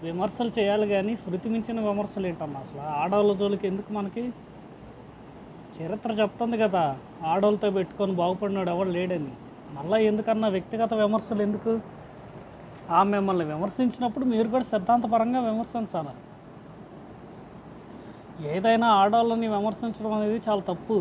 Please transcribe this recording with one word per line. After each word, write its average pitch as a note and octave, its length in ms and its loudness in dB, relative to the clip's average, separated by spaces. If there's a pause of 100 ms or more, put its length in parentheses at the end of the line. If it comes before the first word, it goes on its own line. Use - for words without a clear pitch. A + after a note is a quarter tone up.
విమర్శలు G3+ 520 -2
చేయాలి G#3 360 4
కానీ G3 220 2
శృతి F#3 320 -6
మించిన A3+ 400 -2
విమర్శలు G3+ 420 -2
ఏంటన్న D3 340 -8
అసలు? C#3+ 180 -12 (200)
ఆడవాళ్ళ G3+ 380 4
జోలికి G3+ 300 0
ఎందుకు G3 280 -6
మనకి? G3+ 260 -4 (1500)
చరిత్ర G#3 340 -4 (100)
చెప్తుంది A3+ 440 0
కదా, F#3 180 4 (480)
ఆడవాళ్ళతో G#3 460 4
పెట్టుకొని F#3+ 460 -2
బాగుపడినాడు F#3 520 0
ఎవడు F#3 220 0
లేడని. F3 360 -2 (440)
మళ్ళా F3 220 0 (120)
ఎందుకన్నా A3 460 2
వ్యక్తిగత A3 380 -2
విమర్శలు G#3+ 480 2
ఎందుకు? G#3 300 0 (1300)
ఆ - 20 8 (120)
మిమ్మల్ని G3 320 2 (100)
విమర్శించినప్పుడు A#3 680 0 (100)
మీరు A3+ 200 4
కూడా B3+ 180 2
సిద్ధాంతపరంగా A#3 680 2 (100)
విమర్శించాలి. G#3+ 640 -4 (2500)
ఏదైనా A3+ 360 4 (120)
ఆడవాళ్ళని A3+ 560 4
విమర్శించడం G#3+ 600 -2
అనేది G#3+ 300 0
చాలా G#3 240 2
తప్పు. G#3 300 0